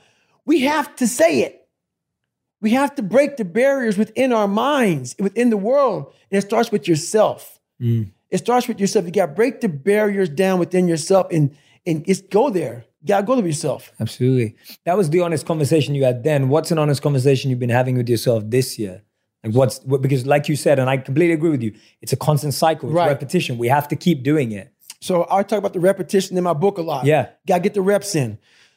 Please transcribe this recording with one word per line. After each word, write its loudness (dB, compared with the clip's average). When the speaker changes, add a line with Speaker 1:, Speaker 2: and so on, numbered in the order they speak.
Speaker 1:
We 2
have -2
to 0
say 2
it. -6
We 0
have 0
to -6
break 2
the -4
barriers 0
within 0
our 2
minds, 0
within 0
the 2
world. 0
And 0
it -2
starts 0
with -2
yourself. 0
Speaker 2:
Mm. -2
Speaker 1:
It 0
starts 0
with -6
yourself. 0
You -8
gotta 0
break 0
the 0
barriers 0
down 0
within 0
yourself 2
and, 2
and -4
just 0
go 2
there. -6
You -20
gotta 2
go 0
to 2
yourself. -4
Speaker 2:
Absolutely. 0
That 0
was 2
the 2
honest -2
conversation 0
you 0
had 0
then. 2
What's 2
an 0
honest 2
conversation 2
you've -2
been -2
having 2
with -2
yourself 0
this -2
year? -10
Like -4
what's, 2
what, -2
because -2
like 0
you 0
said, 2
and 0
I 0
completely 0
agree 0
with 0
you, -6
it's -8
a 2
constant 0
cycle, 0
it's -2
Speaker 1:
Right. 2
Speaker 2:
repetition. -4
We -2
have 0
to -4
keep 0
doing 0
it. -16
Speaker 1:
So -2
I 2
talk -2
about -4
the -4
repetition 0
in 0
my 0
book 0
a -4
lot. -6
Speaker 2:
Yeah. 4
Speaker 1:
Gotta 2
get -2
the -2
reps 0
in. -2